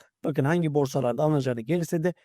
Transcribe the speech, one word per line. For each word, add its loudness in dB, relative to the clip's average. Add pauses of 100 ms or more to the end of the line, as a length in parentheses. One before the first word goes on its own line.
(240)
bakın 0
hangi 2
borsalarda 0
alınacağını 0
gelirse -2
de 0 (120)